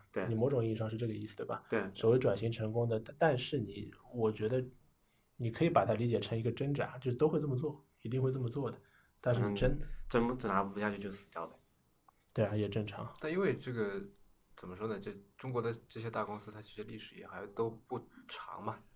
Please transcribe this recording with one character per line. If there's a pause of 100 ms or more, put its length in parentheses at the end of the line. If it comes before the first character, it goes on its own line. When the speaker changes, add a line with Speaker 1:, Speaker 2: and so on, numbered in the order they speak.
(120)
Speaker 1:
对。
Speaker 2:
你
某
种
意
义
上
是
这
个
意
思，
对
吧？
Speaker 1:
对。 (120)
Speaker 2:
所
谓
转
型
成
功
的，
但，
但
是
你， (240)
我
觉
得 (720)
你
可
以
把
它
理
解
成
一
个
挣
扎，
就
都
会
这
么
做， (200)
一
定
会
这
么
做
的。 (400)
但
是
你
真
Speaker 1:
嗯， (280)
真
不，
真
拿
不
下
去
就
死
掉
呗。 (800)
Speaker 2:
对
啊，
也
正
常。
Speaker 3:
但
因
为
这
个， (560)
怎
么
说
呢？
这 (260)
中
国
的 (140)
这
些
大
公
司，
它
其
实
历
史
也
还
都
不 (280)
长
嘛， (160)